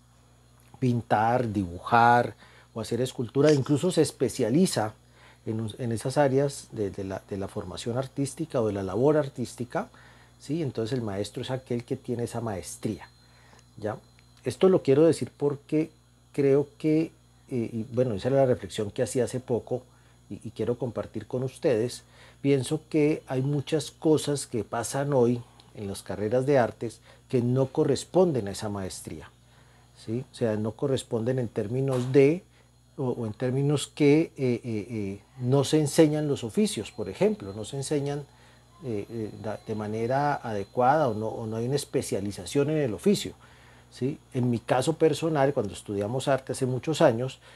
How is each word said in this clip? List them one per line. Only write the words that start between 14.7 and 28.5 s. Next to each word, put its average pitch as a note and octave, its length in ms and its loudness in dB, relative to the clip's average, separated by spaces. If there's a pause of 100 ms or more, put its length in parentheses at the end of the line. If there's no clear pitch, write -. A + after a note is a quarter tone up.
quiero C#3 220 6
decir C#3 320 2
porque C#3+ 560 -2 (400)
creo C#3 340 4 (100)
que, D#3+ 360 0 (380)
eh, A#2+ 220 -2
y A2 200 -4
bueno, B2 220 0
esa G2 140 -2
era C#3 100 4
la C3+ 80 6
reflexión G#2 440 -2
que B2+ 140 -2
hacía A#2+ 200 0
hace B2 140 -6
poco B2 440 -4 (460)
y, G#2 60 -12 (100)
y A2 80 -10
quiero A2+ 260 -2
compartir G#2+ 480 -6
con B2+ 160 -4
ustedes, B2 640 -2 (360)
pienso C#3 480 2
que D3+ 380 2
hay C3 160 -2
muchas D3 480 -2
cosas D3 560 0
que A2 160 -4
pasan C#3 500 -4
hoy A#2+ 300 4 (320)
en G#2 140 -10
las G2 140 -10
carreras G#2+ 440 -2
de C#3+ 100 4
artes A2+ 440 0 (280)
que B2 140 2
no B2+ 240 2
corresponden D3+ 800 2
a G2 60 -6